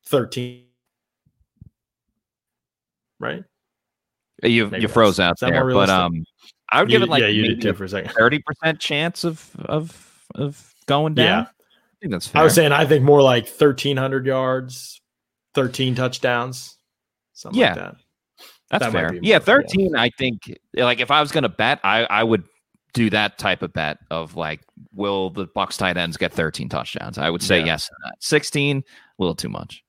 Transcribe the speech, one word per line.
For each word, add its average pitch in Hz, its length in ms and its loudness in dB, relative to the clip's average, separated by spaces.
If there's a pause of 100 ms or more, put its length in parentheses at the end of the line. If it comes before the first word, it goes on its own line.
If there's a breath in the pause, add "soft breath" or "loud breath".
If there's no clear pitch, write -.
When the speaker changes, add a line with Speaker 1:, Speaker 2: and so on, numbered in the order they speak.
Speaker 1:
thirteen, 123 600 -4 (2500)
right? 156 240 -8 (1000)
Speaker 2:
You, 113 260 2
Speaker 1:
Maybe 104 140 -4
Speaker 2:
you - 60 -2
froze 104 280 4
Speaker 1:
that's, 95 120 -2
Speaker 2:
out 87 80 0
Speaker 1:
is - 40 -14
that 123 60 -2
more 85 80 2
Speaker 2:
there, 82 100 2
but, 101 240 2
Speaker 1:
realistic? 95 100 4
Speaker 2:
um, 85 260 -2 (460 soft breath)
I 139 120 4
would 123 80 0
Speaker 1:
You 113 80 6
Speaker 2:
give 120 40 4
it, 120 40 2
Speaker 1:
did, - 40 -4
Speaker 2:
like, 139 120 2
Speaker 1:
yeah, 107 60 2
you 107 140 2
did 113 100 2
Speaker 2:
maybe 117 100 -4
Speaker 1:
too 104 80 0
Speaker 2:
a 90 40 -2
Speaker 1:
for 95 100 -8
a 92 40 -10
second. 95 240 -8
Speaker 2:
thirty 123 320 2
percent 156 360 -4
chance 156 440 -4
of, 160 360 -8
of, - 760 -8
of - 400 -8 (120)
going 151 280 0
down. 113 120 4
Speaker 1:
Yeah. 95 220 2
Speaker 2:
I - 520 -20
think 165 120 -6
that's - 220 -6
Speaker 1:
I 151 80 6
was 156 120 8
Speaker 2:
fair. 170 100 6
Speaker 1:
saying, 143 80 4
I 151 120 4
think 135 200 4
more 143 180 8
like 123 260 4
thirteen 139 480 2
hundred 135 300 -4
yards, 131 760 -4 (540)
thirteen 131 400 -2
touchdowns, 127 840 -4 (560)
something - 280 -8
Speaker 2:
Yeah. 214 80 4
Speaker 1:
like 87 80 -2
that. - 200 -12 (720 loud breath)
Speaker 2:
That's 131 180 -2
Speaker 1:
That 110 60 -2
might 87 80 -2
Speaker 2:
fair. 82 120 -2
Speaker 1:
be 170 140 -6
Speaker 2:
Yeah, 220 100 6
Speaker 1:
more, - 40 4
yeah. - 40 -16
Speaker 2:
thirteen, 190 520 2
I 117 220 2
think, 120 400 -6 (160)
like, 123 260 0
if 120 100 -2
I 147 120 4
was 143 100 -4
gonna 139 160 0
bet, 113 360 -2
I, 110 200 2
I 104 180 0
would 110 200 2 (500)
do 117 180 0
that 104 280 -2
type 95 240 -2
of 87 100 -8
bet 76 260 -4 (120)
of, 82 260 -8
like, 78 240 -8 (320)
will 98 380 -4
the 92 160 -8
Bucs - 320 -6
tight 90 180 0
ends 85 220 -6
get 85 140 -2
thirteen 73 360 -6
touchdowns? - 480 -8
I 80 140 -2
would 85 120 -4
say 90 180 2
Speaker 1:
Yeah. 80 60 -2
Speaker 2:
yes 80 200 -4
to - 80 -18 (100)
that. - 160 -14
Sixteen, 143 580 -2 (400 soft breath)
a 95 40 -2
little 85 140 -2
too - 120 -10
much. 50 400 -14